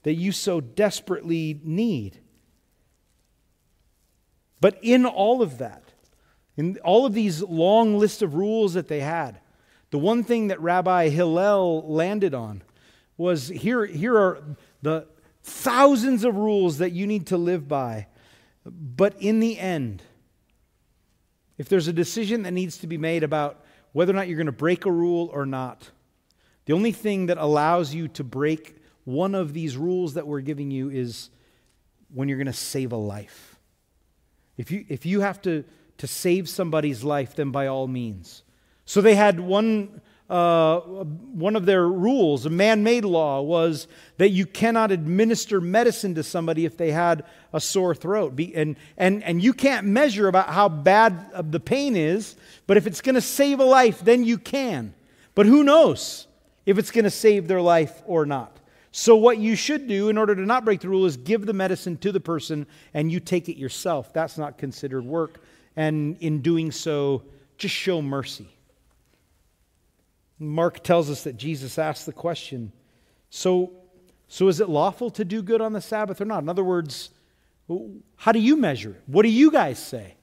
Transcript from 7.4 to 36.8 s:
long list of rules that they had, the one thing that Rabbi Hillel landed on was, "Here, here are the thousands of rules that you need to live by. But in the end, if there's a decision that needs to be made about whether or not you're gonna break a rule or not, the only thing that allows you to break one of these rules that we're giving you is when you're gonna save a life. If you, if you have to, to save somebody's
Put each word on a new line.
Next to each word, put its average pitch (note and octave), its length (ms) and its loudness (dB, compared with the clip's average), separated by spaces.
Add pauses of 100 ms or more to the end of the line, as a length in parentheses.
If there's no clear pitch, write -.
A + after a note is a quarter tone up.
long G3+ 560 2
list G#3 240 0
of D#3 120 -4
rules G#3 400 0
that F3+ 140 -6
they D3 120 -4
had, C#3+ 400 -8 (500)
the D3 80 -4
one G#3+ 260 0
thing A3+ 240 -2
that F3+ 100 -4
Rabbi F3 520 2
Hillel F3 760 2
landed F3 460 -2
on A2 300 -10 (560)
was, E3 300 -2
"Here, G3+ 360 -2
here G3 320 -2
are F3 260 2 (380)
the D#3 260 -4 (360)
thousands B3+ 840 2
of A3+ 120 2
rules G3 420 0
that F3 140 -2
you F#3+ 140 -4
need G#3 200 -4
to F#3 100 -2
live E3+ 320 -2
by. A#2+ 380 -6 (580)
But D#3 560 -2
in A3 200 2
the A3+ 180 0
end, C#3+ 440 -6 (1600)
if C#3+ 100 -12
there's F3 200 2
a F3 40 -4
decision G3+ 520 -4
that F3+ 80 -8
needs F3+ 260 -6
to - 80 -14
be E3 100 -8
made D#3+ 260 -2
about D3 400 -4 (300)
whether F3+ 200 0
or F#3+ 40 0
not F#3+ 120 -4
you're D#3+ 100 -6
gonna D#3 140 -2
break E3+ 340 -2
a F#3 60 0
rule E3+ 380 0
or C#3+ 140 -6
not, C3 460 -10 (720)
the D3 80 -2
only G#3 200 2
thing G3 340 -4
that F3 100 0
allows D3+ 580 0
you D#3+ 140 -8
to - 160 -12
break D3 520 -4 (280)
one F3 300 -4
of E3+ 180 -4
these D#3 240 -8
rules F3 380 -4
that D3+ 120 -8
we're D3 140 -6
giving C#3+ 300 -8
you C3+ 180 -6
is B2 400 -8 (840)
when C3+ 160 -4
you're C3 80 -4
gonna C3+ 160 -6
save C3 380 -6
a A#2+ 40 -6
life. G#2 540 -10 (1080)
If A#2+ 140 -12
you, G3 180 -6
if C#3 160 -10
you G3 160 0
have G3 220 -4
to, D#3 220 -4 (340)
to C3+ 80 -10
save F3+ 420 -2
somebody's D3+ 540 -4